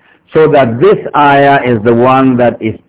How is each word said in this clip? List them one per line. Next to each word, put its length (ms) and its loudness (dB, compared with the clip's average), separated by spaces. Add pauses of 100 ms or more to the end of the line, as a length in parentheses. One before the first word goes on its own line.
(320)
So 200 2
that 280 0
this 180 2 (180)
ayah 480 2
is 200 -2
the 100 2
one 420 0
that 260 -2
is 160 -8 (100)